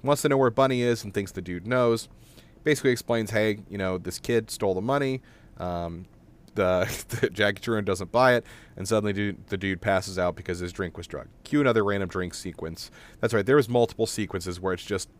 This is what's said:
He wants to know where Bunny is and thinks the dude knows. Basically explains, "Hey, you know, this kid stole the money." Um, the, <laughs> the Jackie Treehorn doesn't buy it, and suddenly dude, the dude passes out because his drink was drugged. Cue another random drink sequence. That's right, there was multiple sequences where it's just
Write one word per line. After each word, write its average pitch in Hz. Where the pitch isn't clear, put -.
He 127
wants 143
to 151
know 139
where 131
Bunny 131
is 120
and 101
thinks 101
the 95
dude 87
knows. 120
Basically 139
explains, 113
"Hey, 107
you 101
know, 92
this 87
kid 113
stole 98
the 92
money." 131
Um, 87
the, 92
<laughs> 113
the 110
Jackie 104
Treehorn 110
doesn't 95
buy 123
it, 117
and 95
suddenly 104
dude, 101
the 101
dude 95
passes 95
out 90
because 90
his 87
drink 90
was 85
drugged. -
Cue 147
another 117
random 101
drink 90
sequence. -
That's 110
right, 104
there 131
was 123
multiple 117
sequences 90
where 92
it's 87
just 98